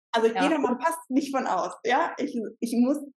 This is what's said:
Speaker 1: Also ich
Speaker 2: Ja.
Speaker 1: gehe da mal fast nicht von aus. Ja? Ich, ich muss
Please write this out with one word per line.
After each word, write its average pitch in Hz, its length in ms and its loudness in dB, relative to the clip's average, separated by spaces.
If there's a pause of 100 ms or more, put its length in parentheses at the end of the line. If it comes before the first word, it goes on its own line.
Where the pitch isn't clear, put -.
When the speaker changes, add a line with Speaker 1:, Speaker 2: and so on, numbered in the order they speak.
(160)
Speaker 1:
Also 226 140 4
ich 226 60 2
Speaker 2:
Ja. - 60 -2
Speaker 1:
gehe 285 100 4
da 311 80 2
mal 247 220 0
fast 320 300 -2
nicht 269 240 0
von 262 120 -2
aus. 180 260 -2 (120)
Ja? 294 340 0
Ich, - 200 -4 (220)
ich - 140 -2
muss 247 240 4 (180)